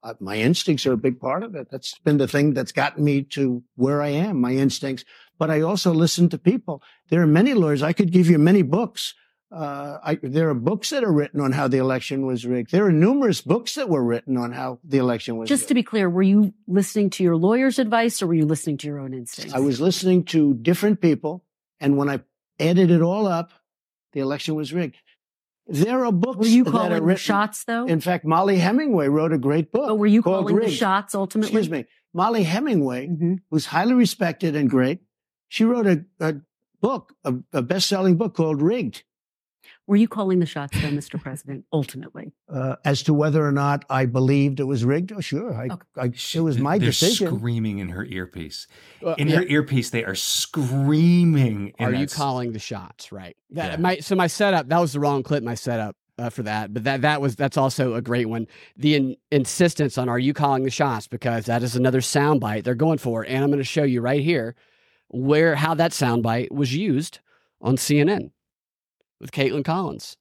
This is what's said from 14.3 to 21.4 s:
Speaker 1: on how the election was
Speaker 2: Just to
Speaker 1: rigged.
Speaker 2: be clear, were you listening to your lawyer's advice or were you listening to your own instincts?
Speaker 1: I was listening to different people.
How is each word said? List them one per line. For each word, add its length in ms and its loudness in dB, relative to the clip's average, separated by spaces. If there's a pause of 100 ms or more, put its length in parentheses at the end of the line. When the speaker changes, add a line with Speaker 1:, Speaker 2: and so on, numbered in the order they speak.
Speaker 1:
on 160 -4
how 320 -10
the 140 0
election 380 -2
was 120 -8
Speaker 2:
Just 200 -2
to 60 0
Speaker 1:
rigged. 120 0
Speaker 2:
be 40 -18
clear, 200 0
were 120 0
you 300 4 (140)
listening 440 0
to 120 -4
your 140 4
lawyer's 420 2
advice 440 0
or 60 -2
were 60 2
you 120 4
listening 320 -2
to 80 -10
your 120 -8
own 160 -10
instincts? 400 -14
Speaker 1:
I 60 -2
was 200 0
listening 460 2
to 280 2
different 460 0
people. 440 0 (360)